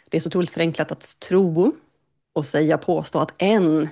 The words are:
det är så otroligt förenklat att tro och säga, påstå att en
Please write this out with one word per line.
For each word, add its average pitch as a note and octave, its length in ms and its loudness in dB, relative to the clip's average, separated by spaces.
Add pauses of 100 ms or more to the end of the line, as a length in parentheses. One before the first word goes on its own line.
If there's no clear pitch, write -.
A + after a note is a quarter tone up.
(100)
det D#3+ 60 -2
är E3 40 2
så D#3+ 80 -6
otroligt F3 220 -2
förenklat E3 420 -4
att - 280 -14
tro F#3 520 2 (600)
och D3+ 140 -4
säga, D3+ 320 2
påstå D#3 400 -2
att D#3 200 -2
en F3 540 2